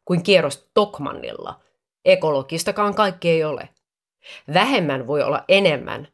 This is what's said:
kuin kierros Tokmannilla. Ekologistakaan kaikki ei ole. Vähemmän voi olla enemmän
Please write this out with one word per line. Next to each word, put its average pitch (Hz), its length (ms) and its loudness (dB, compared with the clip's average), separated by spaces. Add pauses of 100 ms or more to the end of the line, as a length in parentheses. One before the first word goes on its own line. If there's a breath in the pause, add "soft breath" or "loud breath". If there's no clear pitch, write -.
kuin 175 180 0
kierros 170 500 2
Tokmannilla. 139 840 -4 (460)
Ekologistakaan 180 880 0
kaikki 185 340 0
ei 165 140 2
ole. 151 260 -6 (840 loud breath)
Vähemmän 170 540 0
voi 143 160 0
olla 143 240 0
enemmän 147 680 2